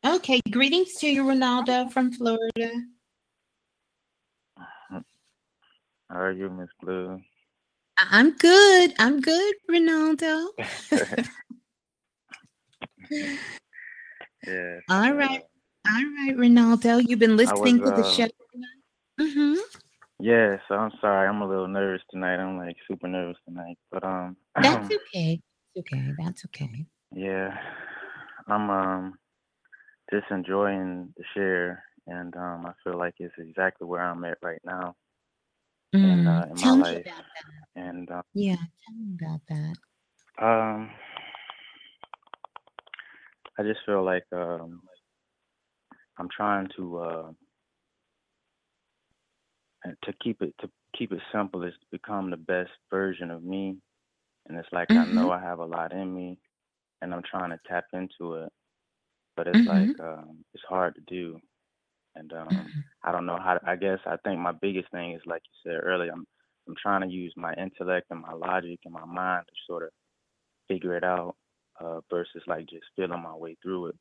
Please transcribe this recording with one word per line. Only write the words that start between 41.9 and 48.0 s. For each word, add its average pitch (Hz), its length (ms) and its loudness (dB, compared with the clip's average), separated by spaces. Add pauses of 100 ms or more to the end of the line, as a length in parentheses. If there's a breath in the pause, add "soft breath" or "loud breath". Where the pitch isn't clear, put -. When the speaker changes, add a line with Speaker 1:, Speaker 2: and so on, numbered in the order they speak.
Speaker 2:
I 107 40 -2
just 107 240 -2
feel 98 180 0
like, 92 280 -2
um, 85 500 -8 (1400 soft breath)
I'm 90 160 -10
trying 101 420 -2
to, 87 220 -10
uh, 82 320 -8 (2500)